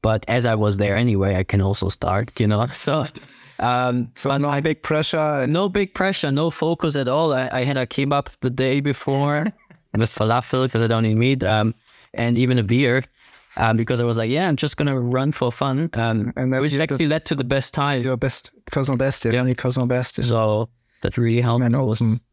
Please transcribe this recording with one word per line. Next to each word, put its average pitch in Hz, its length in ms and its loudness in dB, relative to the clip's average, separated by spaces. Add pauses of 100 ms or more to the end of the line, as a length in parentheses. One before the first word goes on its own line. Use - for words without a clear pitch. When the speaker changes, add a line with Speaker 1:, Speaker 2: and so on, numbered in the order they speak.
Speaker 1:
But 110 260 0
as 120 180 0
I 113 80 2
was 104 220 2
there 98 200 0
anyway, 101 400 2
I 95 80 2
can 101 180 2
also 98 260 0
start, 98 520 -4
you 107 60 4
know. 107 200 2
<laughs> 135 60 -8
So, 151 320 -2 (540)
um, 123 560 0
Speaker 2:
So - 160 -6
Speaker 1:
but 139 100 0
Speaker 2:
no 147 100 0
Speaker 1:
I 143 100 0
Speaker 2:
big 156 220 -2
pressure. 151 640 0
Speaker 1:
No 175 220 0
big 196 260 -2
pressure, 185 380 -2
no 156 180 2
focus 160 460 -2
at 131 120 0
all. 151 240 2
I, 127 200 0
I 127 120 -2
had 139 120 0
a 127 100 0
kebab 139 400 -2 (140)
the 127 100 0
day 131 300 0
before 143 680 0 (240)
Speaker 2:
<laughs> - 260 -18
Speaker 1:
with 110 180 0
falafel 120 560 0
'cause 117 120 0
I 117 60 2
don't 113 180 2
eat 110 100 2
meat, 127 260 2
um, 107 320 2 (400)
and 120 240 0
even 127 200 4
a 113 40 2
beer, 123 400 2 (540)
um, 113 220 2
because 117 240 0
I - 20 0
was 117 140 0
like, 113 120 -2
"Yeah, 165 180 0
I'm 147 80 2
just 147 200 -2
gonna 139 240 -2
run 127 320 0
for 123 180 0
fun," 139 440 -2
um, 113 420 0
Speaker 2:
And 131 160 -2
that 131 80 0
Speaker 1:
which 147 140 0
Speaker 2:
you 147 80 0
Speaker 1:
actually 156 260 0
led 156 160 -2
to 156 100 -2
the 135 100 -2
best 135 300 -2
time. 143 280 -2
Speaker 2:
Your 131 160 -2
best, - 320 -4 (200)
personal 135 280 0
best, 135 260 -2
yeah. 113 80 2
Speaker 1:
Yeah. 127 140 2
Speaker 2:
Your 127 80 2
personal 127 340 -2
best. 127 340 -2
Speaker 1:
So 113 460 2 (320)
that - 160 -4
really 117 240 2
helped. 120 200 2
Speaker 2:
Man, 120 140 2
Speaker 1:
It 123 40 2
was 110 240 0
Speaker 2:
awesome. 113 180 2 (120)